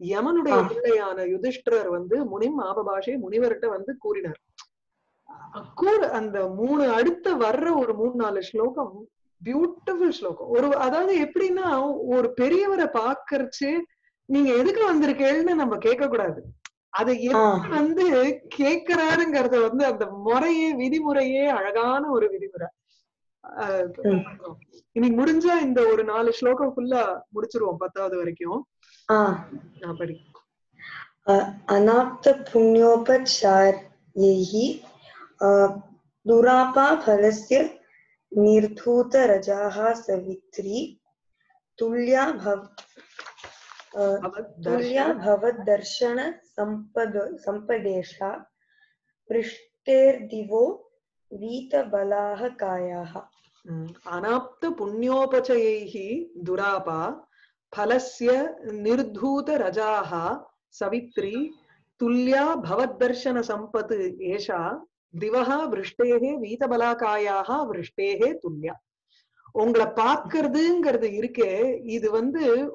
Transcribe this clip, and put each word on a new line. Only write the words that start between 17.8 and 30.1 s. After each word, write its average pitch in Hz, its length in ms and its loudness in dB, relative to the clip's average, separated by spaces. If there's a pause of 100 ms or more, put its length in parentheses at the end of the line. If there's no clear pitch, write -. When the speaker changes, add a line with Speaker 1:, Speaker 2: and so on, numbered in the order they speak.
Speaker 1:
கேக்குறாருங்கிறத 311 1000 2
வந்து 247 240 2
அந்த 220 220 0
முறையே, 269 720 0
விதிமுறையே 269 680 0
அழகான 247 640 0
ஒரு 214 200 2
விதிமுறை. 185 360 -8 (800)
ஆ, - 240 -8 (340)
Speaker 2:
ம். 190 220 2 (680)
Speaker 1:
இன்னைக்கு 240 320 2
முடிஞ்சா 330 360 4
இந்த 247 260 2
ஒரு 220 180 4
நாலு 226 280 0
ஸ்லோகம் 254 440 0
ஃபுல்லா 240 440 -2 (140)
முடிச்சிருவோம், 214 440 -4
பத்தாவது 185 380 -4
வரைக்கும். 175 500 -6 (460)
Speaker 2:
ஆ. 208 360 2 (380)
Speaker 1:
ஆ, 170 120 -8
படி. 160 220 -8 (1080)